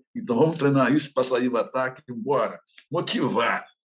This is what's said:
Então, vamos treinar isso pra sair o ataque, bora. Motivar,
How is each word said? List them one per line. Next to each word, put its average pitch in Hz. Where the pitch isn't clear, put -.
Então, 120
vamos 160
treinar 135
isso 151
pra 127
sair 127
o 123
ataque, 127
bora. 117
Motivar, 139